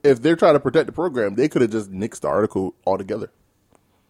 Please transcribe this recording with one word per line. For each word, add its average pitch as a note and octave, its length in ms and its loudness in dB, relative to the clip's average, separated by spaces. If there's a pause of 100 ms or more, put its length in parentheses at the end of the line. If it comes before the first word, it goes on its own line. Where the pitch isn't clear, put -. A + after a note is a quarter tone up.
if, C#3+ 100 6
if A#2 100 0
they're E3 140 2
trying E3+ 180 6
to C#3+ 60 2
protect D#3 260 0
the - 60 -10
program, B2 420 -2
they B2 160 2
could - 100 0
have A#2 100 2
just G#2+ 220 -6
nixed F#2+ 280 -8
the D2 80 -4
article F#2+ 460 -2 (120)
altogether. G2 440 -4 (800)